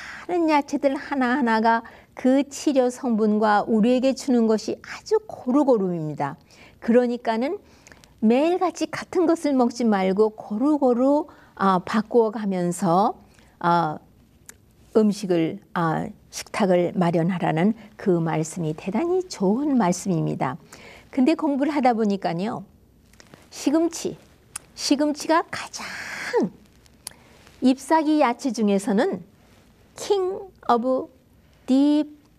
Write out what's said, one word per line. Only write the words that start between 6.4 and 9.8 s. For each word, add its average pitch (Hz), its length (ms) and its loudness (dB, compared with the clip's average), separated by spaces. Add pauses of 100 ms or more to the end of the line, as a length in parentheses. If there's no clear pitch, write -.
그러니까는 240 760 0 (640)
매일같이 320 680 2
같은 - 360 -2
것을 330 280 2
먹지 240 300 0